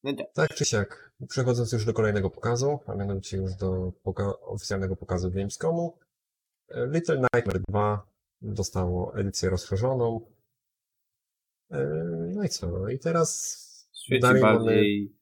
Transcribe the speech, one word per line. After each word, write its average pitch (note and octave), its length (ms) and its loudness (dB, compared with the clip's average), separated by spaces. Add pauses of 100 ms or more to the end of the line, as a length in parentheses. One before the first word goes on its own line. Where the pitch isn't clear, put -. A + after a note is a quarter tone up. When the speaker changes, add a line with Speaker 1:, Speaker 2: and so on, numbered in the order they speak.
Speaker 1:
No C#3 100 -2
tak. - 200 -6
Speaker 2:
Tak - 200 2
czy - 120 -2
siak, - 480 -2 (160)
przechodząc A#2+ 420 0
już A2 140 0
do A2+ 80 2
kolejnego G#2 360 2
pokazu, C#3 560 0
a G2+ 100 -6
mianowicie G2 420 -4
już F#2+ 180 -2
do F#2 380 -2 (100)
poka-, G2+ 380 -2
oficjalnego F#2+ 540 -4
pokazu F2+ 360 -4
Gamescomu, E3 680 -2 (720)
e, B2 180 -2
Little D3 340 0 (120)
Nightmare G2+ 360 2
dwa G#2 380 0 (340)
dostało F#2+ 800 -2
edycję G2 300 -2
rozszerzoną. A2+ 840 -2 (1400)
E, C#3 140 -2 (500)
no G#3 80 -2
i E3 60 -2
co? F#2 400 -4
I C3 100 -4
teraz - 580 0 (360)
Speaker 1:
Świeci C3 280 0
Speaker 2:
dalej B2 200 8
mamy A2 240 6
Speaker 1:
bardziej. G#2 560 4